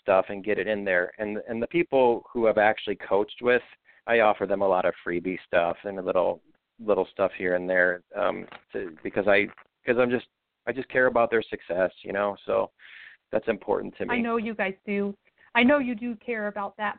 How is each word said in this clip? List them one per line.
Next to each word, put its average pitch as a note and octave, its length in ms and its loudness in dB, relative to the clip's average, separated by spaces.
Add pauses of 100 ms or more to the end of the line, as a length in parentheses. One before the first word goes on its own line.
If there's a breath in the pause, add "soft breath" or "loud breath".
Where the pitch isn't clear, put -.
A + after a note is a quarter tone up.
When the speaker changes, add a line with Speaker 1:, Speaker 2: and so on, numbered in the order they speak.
Speaker 1:
stuff F#2+ 260 4
and G2 160 -10
get G#2 140 0
it F#2 80 -2
in G#2 180 -2
there. F2+ 340 0
And, G#2+ 200 -6 (100)
and A#2 140 -6
the A#2 60 -2
people C3 640 2
who A2+ 160 2
I've G#2 100 2
actually G#2 380 2
coached - 460 -2
with, B2 200 2 (460 soft breath)
I A#2 120 4
offer G#2 240 4
them G2 180 0
a G2 60 4
lot F#2 160 4
of F2 100 0 (120)
freebie F2 400 -4
stuff E2+ 380 0
and G2 160 -8
a - 20 -8
little, F2+ 380 0 (440)
little F#2+ 280 2
stuff F#2+ 260 0
here F2+ 160 0
and F2+ 140 -2
there, F2+ 340 2 (140)
um, F#2 300 -2 (260)
to, F#2+ 300 -8
because G2+ 260 -2
I, G2+ 180 4 (400)
'cause B2 120 0
I'm B2 120 2
just, A#2+ 160 -2 (400)
I A#2 60 -2
just B2+ 160 -10
care B2+ 180 2
about A#2 240 2
their A2+ 120 2
success, F2+ 480 -4 (120)
you G2 100 -10
know, G2+ 320 -2
so G#2 260 -2 (600 loud breath)
that's A2 180 -2
important G2+ 500 -4
to F#2+ 80 -6
me. A#3+ 100 -2
Speaker 2:
I A#3+ 40 -2
know A#3 160 -2
you A3+ 180 -6
guys F#3+ 200 -4 (100)
do. G3+ 300 -4 (420 soft breath)
I A#3 60 6
know C#4+ 160 6
you B3 160 -4
do A#3+ 220 -8
care G#3+ 320 -6
about G3+ 300 -8
that. G#3+ 200 -6